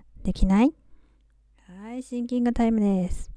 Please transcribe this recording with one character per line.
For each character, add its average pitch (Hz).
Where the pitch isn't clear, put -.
で 190
き -
な 196
い？ 302
は 226
い、 254
シ 247
ン 240
キ 247
ン 240
グ 240
タ 233
イ 226
ム 220
で 190
す。 -